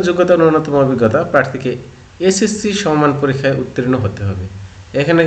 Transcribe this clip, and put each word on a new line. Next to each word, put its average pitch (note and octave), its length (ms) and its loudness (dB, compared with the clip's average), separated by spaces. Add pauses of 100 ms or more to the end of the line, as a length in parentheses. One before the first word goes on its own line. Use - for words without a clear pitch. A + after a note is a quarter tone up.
যোগ্যতা F3+ 320 2
ন্যূনতম D#3 440 2
অভিজ্ঞতা A#2+ 360 2 (140)
প্রার্থীকে C3 380 0 (560)
এসএসসি G#3 420 0 (140)
সমমান D3 280 2 (100)
পরীক্ষায় C3+ 400 0
উত্তীর্ণ B2+ 320 -2 (100)
হতে G2+ 260 -6
হবে। F#2 160 -6 (560)
এখানে E3 260 2